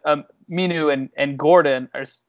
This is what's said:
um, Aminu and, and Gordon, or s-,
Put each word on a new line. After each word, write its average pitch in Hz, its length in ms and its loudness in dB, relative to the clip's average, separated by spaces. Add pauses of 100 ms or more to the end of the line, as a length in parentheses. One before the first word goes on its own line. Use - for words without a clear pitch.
um, 147 200 -2 (260)
Aminu 165 420 -2
and, 135 240 -4
and 143 220 -4
Gordon, 147 560 4
or 135 80 -10
s-, - 260 -18